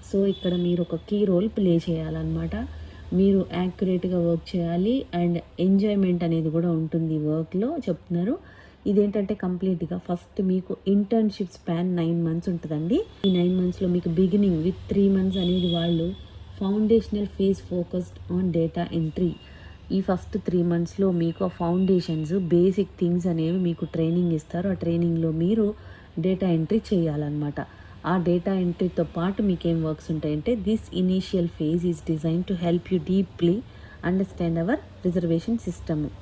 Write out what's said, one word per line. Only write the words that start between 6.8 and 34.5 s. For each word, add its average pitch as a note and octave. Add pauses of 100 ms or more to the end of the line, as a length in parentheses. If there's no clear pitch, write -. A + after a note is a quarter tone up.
ఉంటుంది D#3+ (120)
వర్క్లో E3 (160)
చెప్తున్నారు. F#3 (560)
ఇదేంటంటే G3+
కంప్లీట్గా F3+ (100)
ఫస్ట్ F3+
మీకు F#3 (220)
ఇంటర్న్‌షిప్ G#3
స్పాన్ F3
నైన్ E3+
మంత్స్ E3+
ఉంటుందండి. E3 (300)
ఈ -
నైన్ F3+
మంత్స్‌లో F3+
మీకు F3
beginning F#3+ (100)
with F#3 (140)
three G3
months F#3+
అనేది F3+
వాళ్ళు E3+ (520)
foundational G#3 (120)
phase G3
focused F3+ (180)
on F3+ (140)
data E3 (160)
entry. D#3+ (680)
ఈ - (100)
ఫస్ట్ F3+ (120)
త్రీ F3+ (140)
మంత్స్‌లో E3+ (140)
మీకు E3
ఆ - (120)
ఫౌండేషన్స్, F3 (180)
బేసిక్ F#3+
థింగ్స్ F3
అనేవి E3 (100)
మీకు E3+ (100)
ట్రైనింగ్ E3+
ఇస్తారు. F3+
ఆ -
ట్రైనింగ్‌లో E3 (120)
మీరు G#3 (580)
డేటా F#3+
ఎంట్రీ E3 (120)
చేయాలన్నమాట. D3 (520)
ఆ F3 (140)
డేటా F3 (120)
ఎంట్రీతో F3 (120)
పాటు F#3
మీకు F3
ఏం E3 (100)
వర్క్స్ D#3
ఉంటాయంటే, D3+ (140)
"This G#3+ (200)
initial F#3 (120)
phase E3
is D#3 (120)
designed D#3+
to F#3+
help E3+ (100)
you F3+ (100)
deeply F#3 (540)
understand F3+